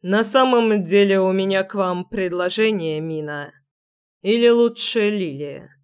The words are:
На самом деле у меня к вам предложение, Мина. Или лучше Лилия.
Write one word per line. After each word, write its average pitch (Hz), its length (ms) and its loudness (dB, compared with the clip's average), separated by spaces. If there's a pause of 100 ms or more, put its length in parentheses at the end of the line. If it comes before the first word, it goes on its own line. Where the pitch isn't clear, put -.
На 202 240 0
самом 226 600 2
деле 196 360 4
у 190 120 2
меня 190 320 0
к 190 100 -14
вам 185 340 -4
предложение, 180 920 -4
Мина. 151 520 -8 (720)
Или 233 260 4
лучше 233 640 2
Лилия. 147 600 -8 (140)